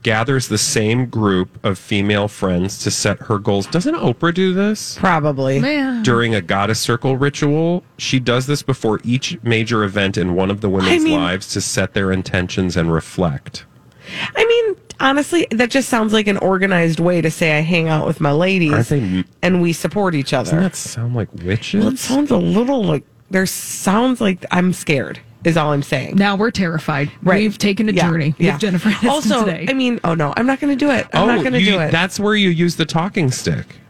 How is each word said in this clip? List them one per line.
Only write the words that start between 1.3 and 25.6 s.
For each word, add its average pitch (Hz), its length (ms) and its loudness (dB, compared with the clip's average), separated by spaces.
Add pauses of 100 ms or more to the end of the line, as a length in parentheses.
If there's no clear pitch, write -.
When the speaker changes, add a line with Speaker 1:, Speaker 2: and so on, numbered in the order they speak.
Speaker 1:
of 101 120 0
female 104 520 0
friends 92 540 -2
to 113 80 -2
set - 320 -2
her 104 160 -2
goals. 101 280 -2
Doesn't 196 280 -2
Oprah 170 380 0
do 185 200 0
this? 202 440 -2
Speaker 2:
Probably. 143 600 0
Speaker 3:
Yeah. 269 460 0
Speaker 1:
During 117 300 2
a 104 80 2
goddess 101 380 -2
circle 131 380 -2
ritual, 151 680 0 (140)
she - 240 -2
does 123 260 0
this 147 140 -2
before - 420 -2
each 123 400 -4
major 113 400 0
event 98 340 0
in 90 160 0
one 95 160 0
of 101 120 -2
the 101 80 0
women's 95 320 2
Speaker 2:
I - 20 2
mean 101 160 2
Speaker 1:
lives 90 340 -4
to 101 80 -2
set - 320 -2
their 98 180 0
intentions 92 680 -2
and 82 160 2
reflect. - 720 -4 (720)
Speaker 2:
I 453 80 4
mean, 466 320 2 (240)
honestly, 285 500 2
that 233 200 0
just 269 180 0
sounds 220 240 2
like 214 140 2
an 196 100 0
organized 180 640 2
way 175 180 2
to 160 100 0
say, 156 280 0
"I 151 40 2
hang 165 280 2
out 151 180 2
with 160 140 -2
my 143 100 2
ladies 175 400 2
Speaker 1:
Aren't 117 160 2
they 143 140 0
m- 92 240 0 (160)
Speaker 2:
and 180 200 2
we 170 120 2
support 180 420 -2
each 135 160 -2
other." 147 200 0
Speaker 1:
Doesn't 165 120 2
that 185 140 -2
sound 117 380 -6
like 107 120 -2 (160)
witches? 104 400 0
Speaker 2:
Well, 220 100 2
it 254 60 -6
sounds 277 320 0
a 220 60 4
little 214 480 2
like, 151 180 0 (260)
there 190 160 2
sounds 233 760 0
like 190 280 -2
I'm 180 220 2
scared, 131 480 -2 (240)
is 165 140 2
all 151 160 2